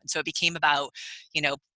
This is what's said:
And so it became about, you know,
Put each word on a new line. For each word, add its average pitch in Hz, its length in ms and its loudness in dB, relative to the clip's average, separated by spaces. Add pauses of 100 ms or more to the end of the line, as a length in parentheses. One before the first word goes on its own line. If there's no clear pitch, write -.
And - 80 -12
so 165 100 0
it 151 60 -2
became 170 300 0
about, 147 360 2 (420)
you 156 80 0
know, 143 140 2 (200)